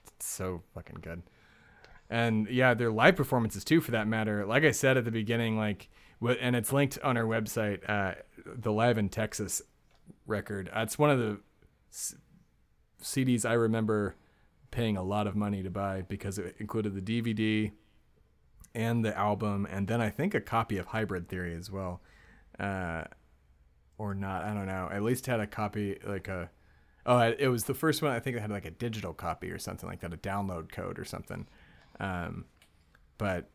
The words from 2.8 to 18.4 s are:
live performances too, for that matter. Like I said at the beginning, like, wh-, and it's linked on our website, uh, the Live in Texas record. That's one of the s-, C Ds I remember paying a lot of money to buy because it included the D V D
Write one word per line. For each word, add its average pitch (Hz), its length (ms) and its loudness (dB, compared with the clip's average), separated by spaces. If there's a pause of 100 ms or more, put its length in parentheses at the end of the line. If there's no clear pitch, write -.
live 127 260 6
performances 113 480 0
too, 160 160 6
for 117 120 -2
that 107 140 2
matter. 107 380 0
Like 123 200 4
I 143 80 8
said 131 240 4
at 123 80 2
the 117 60 -4
beginning, 113 460 0
like, 107 320 -2 (340)
wh-, 120 180 4
and 123 160 2
it's 117 160 0
linked 139 300 2
on 131 140 2
our 117 80 2
website, 110 640 0
uh, 101 260 0 (300)
the 113 280 -4
Live 113 260 4
in 104 100 2
Texas 107 540 -4 (640)
record. 101 480 -4
That's 110 240 -2
one 147 120 6
of 135 80 6
the 107 200 -2 (520)
s-, - 240 -8 (840)
C - 240 -2
Ds 123 200 4
I 117 100 2
remember 110 640 2 (540)
paying 110 260 0
a 92 60 -2
lot 104 240 0
of 95 80 -2
money 101 280 0
to 92 80 -6
buy 98 320 -2
because 98 360 -6
it 87 200 -8
included 107 360 -4
the 98 60 -6
D 110 200 -2
V 117 120 0
D 107 400 2 (1000)